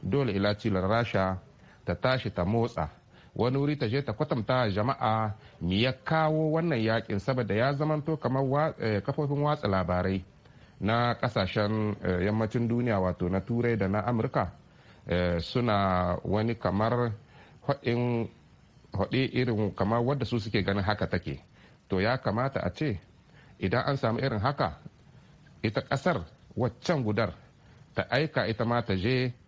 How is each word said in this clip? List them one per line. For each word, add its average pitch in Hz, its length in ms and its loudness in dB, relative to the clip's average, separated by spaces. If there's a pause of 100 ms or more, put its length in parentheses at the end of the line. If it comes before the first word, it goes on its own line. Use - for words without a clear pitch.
Dole 127 320 0
ila 104 200 2
cilar 95 340 0
Rasha 98 480 0 (480)
ta 87 100 -2
tashi 127 360 -2
ta 90 140 -2
motsa. 104 440 -2 (460)
Wani 123 220 0
wuri 147 200 0
ta 127 100 -2
je 131 140 0
ta 110 120 -4
kwatanta 127 580 0
jama'a 110 640 0 (280)
me 87 200 0
ya 127 120 2
kawo 156 580 0
wannan 160 320 0
yakin, 110 360 0
saboda 123 360 -2
ya 127 180 2
zamanto 151 460 -2
kamar 131 240 0
wa-, 143 360 2
eh, 107 220 0
kafofin 143 380 -2
watsa 147 280 0
labarai 92 560 2 (580)
na 117 340 2
ƙasashen, 107 880 0
eh, 92 240 0
yammacin 110 420 0
duniya, 120 360 2
wato 90 260 0
na 95 120 0
Turai 117 360 0
da 98 100 0
na 104 200 0
Amurka, 117 440 0 (540)
eh, 87 360 0
suna 95 840 0
wani 107 320 0
kamar 110 560 0 (560)
haɗin 120 640 0 (640)
faɗi 113 400 0
irin 110 420 0
kamar 113 260 2
wadda 127 240 0
su 120 140 -2
suke 104 240 -2
ganin 98 200 0
haka 95 240 -2
take. - 320 -4 (500)
To 95 100 0
ya 117 180 2
kamata 120 460 -2
a 92 100 -2
ce 131 260 -2 (600)
idan 120 260 0
an 139 120 0
samu 117 220 0
irin 123 200 -2
haka, 127 380 -2 (880)
ita 110 180 0
ƙasar 135 420 -2 (320)
waccan 127 480 0
gudar 107 300 0 (600)
ta - 140 0
aika 127 380 0
ita 113 180 0
ma 120 160 2
ta 104 140 0
je 123 380 0 (140)